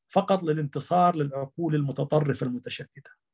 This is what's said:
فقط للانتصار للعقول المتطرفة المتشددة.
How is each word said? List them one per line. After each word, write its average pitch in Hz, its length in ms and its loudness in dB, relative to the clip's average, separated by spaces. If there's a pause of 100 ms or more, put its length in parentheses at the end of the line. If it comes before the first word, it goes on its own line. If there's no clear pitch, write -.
فقط 190 340 2
للانتصار 156 760 2
للعقول 143 580 -2
المتطرفة 143 720 0
المتشددة. - 640 -10 (220)